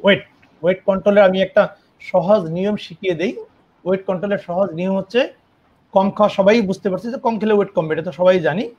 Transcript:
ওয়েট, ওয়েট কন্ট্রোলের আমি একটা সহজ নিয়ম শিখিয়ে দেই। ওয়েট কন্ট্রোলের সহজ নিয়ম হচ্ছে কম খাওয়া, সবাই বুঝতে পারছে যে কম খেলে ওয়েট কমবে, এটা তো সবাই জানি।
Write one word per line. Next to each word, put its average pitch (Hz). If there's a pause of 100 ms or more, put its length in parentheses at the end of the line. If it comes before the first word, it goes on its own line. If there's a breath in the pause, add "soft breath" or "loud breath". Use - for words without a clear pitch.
ওয়েট, 190 (380)
ওয়েট 185
কন্ট্রোলের 202
আমি 190
একটা 190 (240 soft breath)
সহজ 180
নিয়ম 196
শিখিয়ে 185
দেই। 202 (480)
ওয়েট 190
কন্ট্রোলের 180
সহজ 180
নিয়ম 185
হচ্ছে 240 (600)
কম 196
খাওয়া, 208
সবাই 202
বুঝতে 190
পারছে 185
যে 254
কম 226
খেলে 214
ওয়েট 202
কমবে, 160
এটা 160
তো 175
সবাই 185
জানি। 165